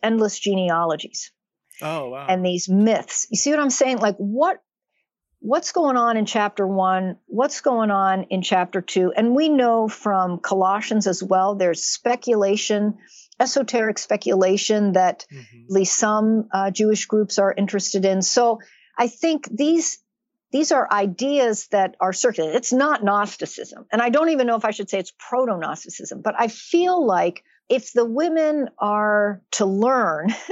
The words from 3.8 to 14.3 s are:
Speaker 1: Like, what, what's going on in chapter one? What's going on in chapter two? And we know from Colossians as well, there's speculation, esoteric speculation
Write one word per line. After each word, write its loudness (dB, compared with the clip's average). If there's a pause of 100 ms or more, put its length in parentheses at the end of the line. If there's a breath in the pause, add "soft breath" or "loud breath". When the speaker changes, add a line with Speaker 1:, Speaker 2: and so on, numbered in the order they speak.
Speaker 1:
Like, 0
what, -2 (800)
what's -2
going 2
on 2
in 0
chapter -2
one? 0 (100)
What's -2
going 0
on 0
in -2
chapter 0
two? 0
And 2
we 2
know 2
from -2
Colossians 0
as -2
well, 2
there's 0
speculation, 0 (420 loud breath)
esoteric 0
speculation 0